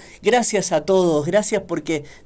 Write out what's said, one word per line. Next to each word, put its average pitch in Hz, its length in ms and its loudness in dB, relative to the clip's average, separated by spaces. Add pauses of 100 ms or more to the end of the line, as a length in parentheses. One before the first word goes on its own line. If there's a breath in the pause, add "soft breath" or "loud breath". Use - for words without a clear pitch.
(220 loud breath)
Gracias 214 500 0
a 151 120 0
todos, 170 420 2
gracias 202 360 0
porque 160 420 -4 (220 loud breath)